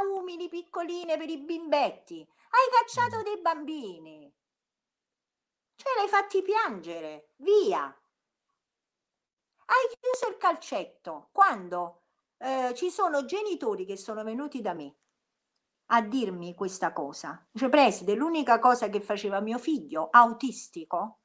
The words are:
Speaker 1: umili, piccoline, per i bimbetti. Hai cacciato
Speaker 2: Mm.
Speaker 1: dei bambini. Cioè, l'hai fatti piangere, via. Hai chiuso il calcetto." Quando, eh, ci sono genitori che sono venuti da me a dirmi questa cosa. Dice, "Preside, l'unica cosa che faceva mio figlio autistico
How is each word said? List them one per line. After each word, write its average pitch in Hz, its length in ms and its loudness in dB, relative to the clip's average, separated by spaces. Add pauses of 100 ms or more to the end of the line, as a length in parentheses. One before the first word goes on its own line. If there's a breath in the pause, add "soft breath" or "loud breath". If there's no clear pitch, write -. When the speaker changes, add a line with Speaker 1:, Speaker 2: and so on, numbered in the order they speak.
(140)
Speaker 1:
umili, 359 340 -8
piccoline, 339 680 -6
per 311 140 -6
i 320 80 -6
bimbetti. 294 840 -4
Hai - 480 0 (120)
cacciato 480 400 0
Speaker 2:
Mm. - 20 -4
Speaker 1:
dei 415 180 -4
bambini. 214 920 -6 (1400)
Cioè, 523 220 -4
l'hai 403 120 2
fatti 392 340 2
piangere, 170 960 -4
via. 269 480 2 (1800)
Hai 480 320 2
chiuso 508 300 -2
il 381 80 -8
calcetto." - 960 -4
Quando, 180 680 0 (360)
eh, 262 360 -2
ci 359 160 -2
sono 311 340 2
genitori 311 600 -4
che 196 120 -10
sono 214 280 -10
venuti 254 360 -8
da 202 140 -4
me 147 220 -14 (960)
a 233 100 6
dirmi 190 520 -4
questa 185 380 -2
cosa. 147 580 -8
Dice, 247 180 0
"Preside, 220 460 4
l'unica 262 440 2
cosa 240 300 4
che 202 120 -2
faceva 202 400 -2
mio 220 180 -4
figlio 160 520 -4
autistico 226 1160 2